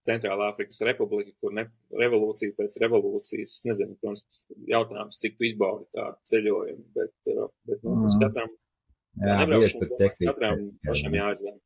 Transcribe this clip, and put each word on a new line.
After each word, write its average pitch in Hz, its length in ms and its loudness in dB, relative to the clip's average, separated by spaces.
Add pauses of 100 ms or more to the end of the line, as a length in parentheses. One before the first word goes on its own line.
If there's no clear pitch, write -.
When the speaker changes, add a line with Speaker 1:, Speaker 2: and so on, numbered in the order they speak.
Speaker 1:
Centrālā 104 460 0
Afrikas - 320 -8
Republika, 104 540 -2
kur 101 180 -6
ne, 110 140 -4 (220)
revolūcija 110 680 0
pēc 104 220 -4
revolūcijas, 107 720 0
es - 120 -6
nezinu, 98 300 -2
protams, 104 280 -8
tas - 160 -8 (240)
jautājums, 113 560 -2
cik 110 180 -4
tu 120 80 0
izbaudi 104 460 0
tādu - 320 -8
ceļojumu, - 720 0
bet, - 200 -2 (120)
uh, 110 200 -2 (200)
bet, 107 180 -4
nu, 113 180 0
tas 104 140 4
Speaker 2:
Mhm. 107 80 6
Speaker 1:
katram 113 260 0 (680)
Speaker 2:
Jā, 101 200 2
Speaker 1:
nebraukšana, 127 220 6
Speaker 2:
bieži 107 200 6
tur 90 80 -2
Speaker 1:
domāju, - 120 -6
Speaker 2:
tekstīte 90 340 4
Speaker 1:
katram 107 240 0
Speaker 2:
pēc, 101 140 -6
jā. - 160 -10
Speaker 1:
pašam - 260 0
jāizlem. 101 520 -2